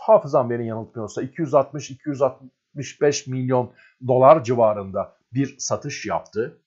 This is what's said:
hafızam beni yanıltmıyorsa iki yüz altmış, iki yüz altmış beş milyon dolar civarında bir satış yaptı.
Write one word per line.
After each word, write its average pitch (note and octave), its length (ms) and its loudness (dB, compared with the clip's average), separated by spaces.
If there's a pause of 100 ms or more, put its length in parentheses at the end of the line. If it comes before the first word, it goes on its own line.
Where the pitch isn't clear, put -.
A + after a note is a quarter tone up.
hafızam C#3+ 500 2
beni A#2 160 -4
yanıltmıyorsa A2 560 -8
iki C3 180 -8
yüz D3 140 -2
altmış, C3+ 360 -2
iki - 180 -14
yüz C#3 140 -6
altmış - 800 -8
beş D3 260 0
milyon B2+ 460 -2 (340)
dolar C3 380 6
civarında G#2+ 720 -2 (160)
bir C3 260 -4
satış - 480 -8
yaptı. G#2+ 600 -6